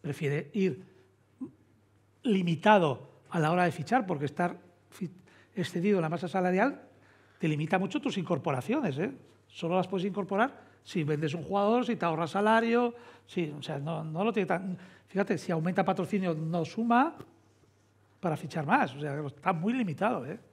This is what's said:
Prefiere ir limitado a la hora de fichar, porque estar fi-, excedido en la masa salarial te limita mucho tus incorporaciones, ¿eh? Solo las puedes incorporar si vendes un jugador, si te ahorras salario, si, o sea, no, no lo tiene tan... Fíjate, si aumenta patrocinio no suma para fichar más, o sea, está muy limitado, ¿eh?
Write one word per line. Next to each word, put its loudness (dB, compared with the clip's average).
Prefiere -4
ir -2
limitado 4
a -2
la 4
hora 4
de 2
fichar, 0
porque -4
estar -2
fi-, -10
excedido 0
en 2
la 0
masa -4
salarial 2
te 0
limita 2
mucho -2
tus -2
incorporaciones, 0
¿eh? -2
Solo -4
las 2
puedes -2
incorporar -2
si -2
vendes -2
un -6
jugador, 2
si 0
te -4
ahorras 0
salario, 4
si, -4
o -10
sea, -6
no, -4
no -4
lo 0
tiene 0
tan... -2
Fíjate, 0
si -6
aumenta 2
patrocinio 0
no -2
suma 2
para 0
fichar -6
más, 2
o -12
sea, -6
está -2
muy -2
limitado, -2
¿eh? -10